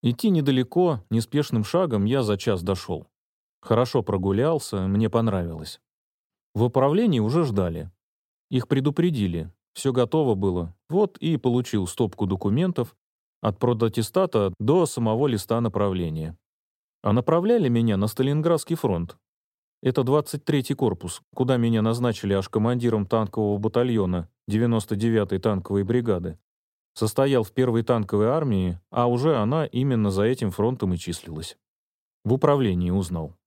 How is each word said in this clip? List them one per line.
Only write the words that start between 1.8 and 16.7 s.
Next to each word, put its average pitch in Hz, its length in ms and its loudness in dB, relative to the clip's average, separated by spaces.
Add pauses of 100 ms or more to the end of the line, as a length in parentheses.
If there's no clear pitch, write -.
я 127 180 2
за 104 160 0
час 92 240 -2
дошел. 90 440 -4 (540)
Хорошо 120 400 2
прогулялся, 101 840 0
мне 104 240 2
понравилось. 90 680 -2 (760)
В 107 80 2
управлении 143 560 2
уже 127 240 2
ждали. 87 480 -2 (580)
Их 127 180 -2
предупредили, 135 840 -2 (220)
все 135 200 -4
готово 127 400 2
было, 90 420 -2 (140)
вот 196 300 0
и - 180 0
получил 120 480 0
стопку 104 400 -2
документов, 113 720 -2 (460)
от 104 180 -2
продаттестата 113 1000 0
до 156 260 4
самого 117 420 0
листа 117 340 0
направления. 90 760 -2 (680)